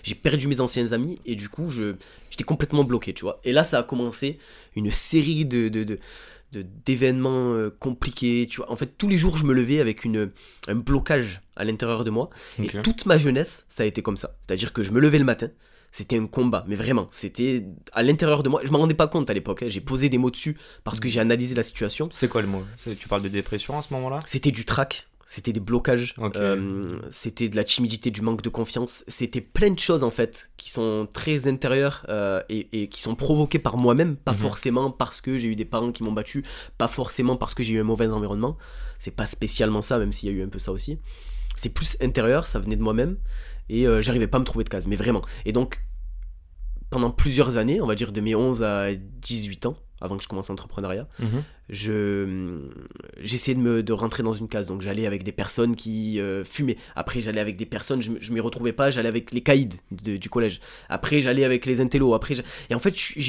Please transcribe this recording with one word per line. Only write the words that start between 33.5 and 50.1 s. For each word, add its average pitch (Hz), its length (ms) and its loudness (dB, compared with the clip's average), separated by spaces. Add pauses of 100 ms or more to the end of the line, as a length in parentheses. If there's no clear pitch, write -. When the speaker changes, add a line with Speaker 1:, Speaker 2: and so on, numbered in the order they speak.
Speaker 1:
par 120 180 -2
moi-même, 127 380 6
pas - 160 -2
Speaker 2:
Mhm. 104 80 2
Speaker 1:
forcément 120 540 0
parce - 280 -4
que 131 180 -2
j'ai 117 100 0
eu 110 80 0
des 107 80 -2
parents 117 260 -2
qui 117 140 -6
m'ont 107 80 -2
battu, 107 320 -4 (340)
pas 113 80 2
forcément 127 500 0
parce - 160 -2
que 123 120 -2
j'ai 110 100 0
eu 110 60 2
un 107 40 2
mauvais 113 220 2
environnement. 110 500 -2 (440)
C'est - 160 -10
pas 110 100 -2
spécialement 107 560 0
ça, 123 160 2
même 104 140 0
s'il - 160 -6
y 98 40 0
a 98 40 -2
eu 92 80 -2
un 95 40 -4
peu 98 120 -8
ça - 100 -4
aussi. 139 300 -6 (560)
C'est - 180 -2
plus - 260 0
intérieur, 127 460 2
ça 110 140 -2
venait 107 160 0
de 107 60 2
moi-même, 117 340 2 (520)
et, 120 180 2
euh, 113 160 6
j'arrivais 117 240 2
pas 131 120 2
à - 20 4
me 127 60 2
trouver 113 180 -2
de - 40 -8
case, 95 200 -4
mais 101 80 2
vraiment. 104 240 2 (240)
Et 107 80 -2
donc, 123 320 0 (1040)
pendant 120 240 0
plusieurs 127 440 4
années, 123 240 2
on 160 60 0
va 107 80 2
dire 113 180 -2
de 104 80 -2
mes 110 140 0
onze 117 300 2
à 101 300 0
dix-huit 104 720 -6
ans, 156 100 -4 (240)
avant 95 160 -6